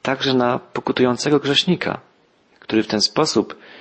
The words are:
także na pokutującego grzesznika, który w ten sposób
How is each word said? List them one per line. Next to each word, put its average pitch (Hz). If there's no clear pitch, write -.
także 135
na 123
pokutującego 127
grzesznika, 143
który 110
w -
ten 107
sposób -